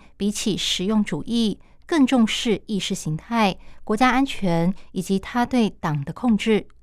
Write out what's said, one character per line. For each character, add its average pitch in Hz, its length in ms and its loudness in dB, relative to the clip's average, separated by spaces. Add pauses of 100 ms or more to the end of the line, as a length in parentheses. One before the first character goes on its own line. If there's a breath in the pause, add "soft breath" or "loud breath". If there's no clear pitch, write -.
(180 soft breath)
比 202 120 0
起 208 260 -2
实 - 280 -4
用 214 180 2
主 180 220 -4
义， 226 340 0 (280 soft breath)
更 302 200 4
重 240 200 4
视 - 400 -2
意 214 120 -2
识 185 160 -4
形 156 220 -6
态、 214 400 0 (280 soft breath)
国 214 120 -2
家 254 140 4
安 254 140 2
全 175 500 0 (180 soft breath)
以 185 80 -4
及 190 180 0
他 240 280 -2
对 247 240 2
党 151 340 -4
的 - 80 -10
控 233 240 2
制。 208 300 2 (160)